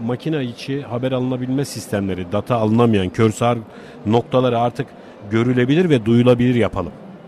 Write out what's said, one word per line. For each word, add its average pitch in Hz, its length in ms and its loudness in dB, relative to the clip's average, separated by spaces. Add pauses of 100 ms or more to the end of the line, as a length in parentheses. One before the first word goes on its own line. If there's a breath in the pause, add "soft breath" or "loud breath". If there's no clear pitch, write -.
makine 135 380 -4
içi 135 380 -6
haber 123 300 -4
alınabilme 127 540 -2
sistemleri, 95 680 -6
data 104 240 -2
alınamayan, 110 540 2
kör 113 220 2
sağır 117 260 0 (480 loud breath)
noktaları 120 540 2
artık 120 280 -4 (440 loud breath)
görülebilir 123 580 2
ve 123 160 2
duyulabilir 120 500 4
yapalım. 95 360 -2 (360)